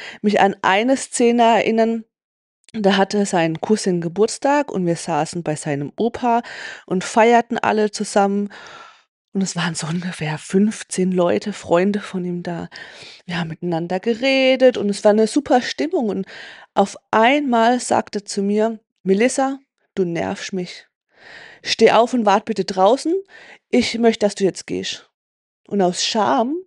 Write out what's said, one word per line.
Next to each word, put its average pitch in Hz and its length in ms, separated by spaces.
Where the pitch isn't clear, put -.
mich 208 180
an 196 220
eine 226 340
Szene 240 460
erinnern, 226 640
da 196 260
hatte 196 260
sein 165 360
Cousin 190 420
Geburtstag 233 680
und 185 140
wir 170 120
saßen 160 460
bei 156 140
seinem 143 400
Opa 233 460
und 185 200
feierten 233 540
alle 214 320
zusammen. 202 600
Und 196 100
es 185 140
waren 170 180
so 160 120
ungefähr 160 500
fünfzehn 190 760
Leute, 185 420
Freunde 190 460
von 185 240
ihm 175 180
da. 175 260
Wir 175 140
haben 170 100
miteinander 170 520
geredet 262 760
und 202 140
es 202 140
war 208 80
eine 220 140
super 262 360
Stimmung. 285 480
Und 190 160
auf - 240
einmal 240 680
sagte 214 440
zu - 180
mir: 214 360
"Melissa, 254 540
du 190 100
nervst 175 480
mich. 180 340
Steh - 300
auf 233 220
und 233 120
wart 208 180
bitte 202 200
draußen. 208 500
Ich 233 280
möchte, 226 280
dass 202 80
du 196 100
jetzt - 220
gehst." - 420
Und 202 120
aus 180 240
Scham 233 520